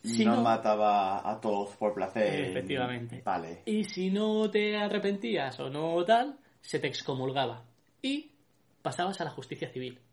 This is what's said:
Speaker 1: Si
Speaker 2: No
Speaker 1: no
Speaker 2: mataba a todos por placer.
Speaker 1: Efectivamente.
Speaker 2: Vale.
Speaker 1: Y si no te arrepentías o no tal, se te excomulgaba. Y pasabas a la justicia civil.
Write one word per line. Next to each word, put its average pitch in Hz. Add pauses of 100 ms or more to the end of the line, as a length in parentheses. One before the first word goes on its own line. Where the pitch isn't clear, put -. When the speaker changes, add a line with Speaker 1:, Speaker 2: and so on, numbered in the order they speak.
Speaker 1:
Si 117
Speaker 2:
No 113
Speaker 1:
no 123
Speaker 2:
mataba 104
a 110
todos 101
por 104
placer. 98
Speaker 1:
Efectivamente. 123
Speaker 2:
Vale. 87
Speaker 1:
Y 214
si 185
no 214
te 208
arrepentías 202
o 135
no 165
tal, 247 (240)
se -
te 143
excomulgaba. 131 (380)
Y 285 (520)
pasabas 175
a 170
la 143
justicia 131
civil. 127 (140)